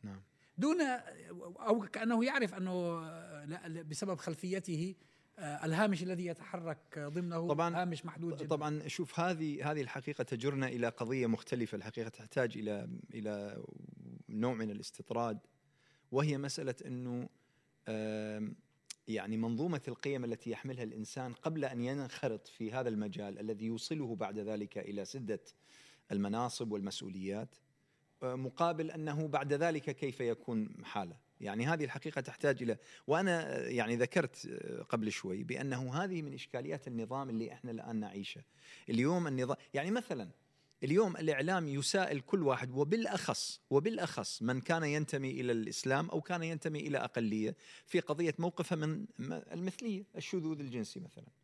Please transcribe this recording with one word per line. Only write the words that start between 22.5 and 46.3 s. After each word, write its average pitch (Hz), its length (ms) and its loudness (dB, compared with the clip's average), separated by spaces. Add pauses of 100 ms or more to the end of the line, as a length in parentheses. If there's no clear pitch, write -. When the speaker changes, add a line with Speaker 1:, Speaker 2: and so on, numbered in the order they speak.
Speaker 1:
هذا 127 160 0
المجال 101 500 -2
الذي 107 280 -4
يوصله 113 500 -2
بعد 104 220 -2
ذلك 104 400 -4
إلى 101 260 -4
سدة 107 360 -4 (720)
المناصب 107 600 0
والمسؤوليات، 98 840 -4 (680)
آه، 127 120 0
مقابل 160 560 2
أنه 156 380 0
بعد 143 240 2
ذلك 151 380 4
كيف 131 300 -2
يكون 113 640 0
حاله. 90 320 -4 (240)
يعني 107 260 0
هذه 156 180 4
الحقيقة 139 360 -4
تحتاج 131 420 2
إلى، 113 140 4 (300)
وأنا، 160 500 4
آه، 127 120 0
يعني 117 280 2
ذكرت، - 500 2
آه، - 360 -6
قبل 107 300 2
شوي 107 320 -2
بأنه 131 500 -2
هذه 180 280 0
من 139 120 -6
إشكاليات 135 540 -6
النظام 123 420 -2
اللي 113 220 -2
إحنا 123 180 -10
الآن 113 260 -6
نعيشه. 101 460 -6 (460)
اليوم 156 380 4
النظام، 131 300 2 (180)
يعني 151 160 2
مثلًا 165 400 -2 (520)
اليوم 180 340 6
الإعلام 160 520 4
يسائل 143 520 2
كل 190 220 2
واحد، 127 280 4
وبالأخص، 156 880 2 (100)
وبالأخص 156 720 2
من 127 180 2
كان 165 240 4
ينتمي 143 460 0
إلى 127 220 0
الإسلام 131 580 2
أو 170 100 0
كان 175 220 -2